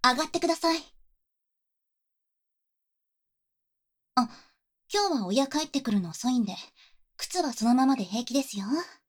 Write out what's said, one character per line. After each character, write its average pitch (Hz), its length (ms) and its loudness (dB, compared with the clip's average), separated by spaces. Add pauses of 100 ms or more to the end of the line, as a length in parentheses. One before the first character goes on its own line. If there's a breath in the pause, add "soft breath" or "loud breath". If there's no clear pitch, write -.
上 254 120 6
が 311 100 0
っ - 40 -12
て 339 100 -2
く - 60 -2
だ 330 100 4
さ 330 160 2
い。 330 60 0 (3250)
あ、 240 160 2 (640 loud breath)
今 403 160 2
日 339 120 0
は 185 40 -4
親 254 220 2
帰 294 160 -2
っ 302 40 -6
て 277 140 -4
く 240 80 -4
る 202 120 2
の 170 100 -8
遅 240 180 -4
い 254 80 0
ん 226 80 0
で、 185 100 -10 (640 soft breath)
靴 - 220 -4
は 302 120 0
そ 220 140 -4
の 240 80 6
ま 262 140 6
ま 269 80 4
で 202 80 -4
平 208 200 -4
気 247 120 -6
で 269 80 2
す 208 160 -8
よ。 196 80 -6 (420)